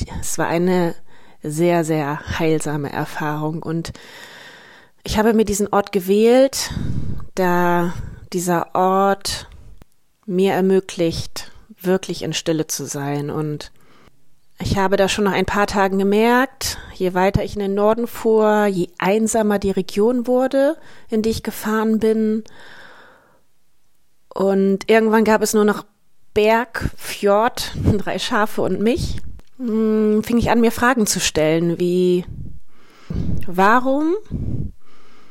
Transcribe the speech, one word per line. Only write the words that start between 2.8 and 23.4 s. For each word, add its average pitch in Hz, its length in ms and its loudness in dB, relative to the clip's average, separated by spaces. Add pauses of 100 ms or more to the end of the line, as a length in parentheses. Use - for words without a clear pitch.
Erfahrung. 151 720 -6
Und 165 300 -6 (1120)
ich - 140 -2
habe 220 160 4
mir 220 100 4
diesen 202 280 -2
Ort 202 200 0
gewählt, 220 760 2 (640)
da 175 580 2 (400)
dieser 175 420 -2
Ort 196 760 0 (760)
mir 190 260 2
ermöglicht, 185 1000 0 (300)
wirklich 180 420 -2
in 156 100 -4
Stille 156 340 -2
zu - 200 -8
sein. 143 440 -4
Und 151 420 -6 (880)
ich 185 180 0
habe 196 180 2
da 196 120 4
schon 208 160 0
nach 190 80 2
ein 185 140 0
paar 202 200 0
Tagen 196 320 0
gemerkt, 226 800 2 (160)
je 180 180 -2
weiter 190 320 2
ich 196 100 -8
in 208 60 -6
den 196 140 -2
Norden 220 320 2
fuhr, 214 600 2
je 190 220 0 (100)
einsamer 214 600 2
die 196 140 -2
Region 220 540 0
wurde, 269 500 2 (320)
in 220 140 0
die 220 80 0
ich - 120 -4
gefahren 220 560 -2
bin. 220 460 0 (1900)